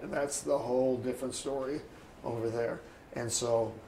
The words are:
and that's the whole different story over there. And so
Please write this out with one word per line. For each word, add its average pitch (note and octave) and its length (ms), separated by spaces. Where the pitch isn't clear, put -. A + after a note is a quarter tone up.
and - 100
that's C#3+ 280
the C#3+ 180
whole B2+ 380
different B2 400
story C#3 460
over A#2 260
there. A#2 300
And A#2+ 160
so A2+ 420